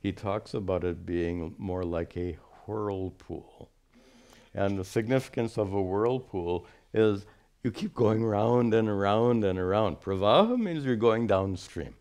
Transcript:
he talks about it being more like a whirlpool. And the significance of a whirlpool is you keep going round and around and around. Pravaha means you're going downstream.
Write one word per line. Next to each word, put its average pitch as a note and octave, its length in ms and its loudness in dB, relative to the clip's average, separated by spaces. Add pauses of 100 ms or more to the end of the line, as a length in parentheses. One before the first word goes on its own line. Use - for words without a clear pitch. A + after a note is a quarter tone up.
he G2 120 -2
talks G#2 420 -6
about F#2 280 -2
it F2 220 -4
being E2+ 540 -4
more F#2 240 -6
like E2+ 340 -6
a F2 220 -6 (280)
whirlpool. G2 1040 -8 (840)
And G2 240 0
the F#2 60 -4
significance A#2+ 760 -2
of G2+ 140 -2
a G2 100 0
whirlpool F#2+ 840 -2 (280)
is G#2 320 2 (360)
you A#2+ 80 -2
keep - 240 -8
going A2 300 2
round A2+ 480 2
and A2+ 160 4
around G#2+ 560 2
and F#2 140 2
around. F#2 420 0
Pravaha A#2+ 580 4
means E3+ 260 -2
you're B2 120 2
going A2+ 300 4
downstream. F#2+ 760 -2